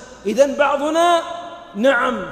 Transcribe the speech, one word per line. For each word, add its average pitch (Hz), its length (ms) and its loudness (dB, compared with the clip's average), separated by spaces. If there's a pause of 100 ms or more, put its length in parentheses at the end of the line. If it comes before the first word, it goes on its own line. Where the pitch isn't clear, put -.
(260)
إذن 254 280 2
بعضنا، 302 680 2 (540)
نعم، 240 560 0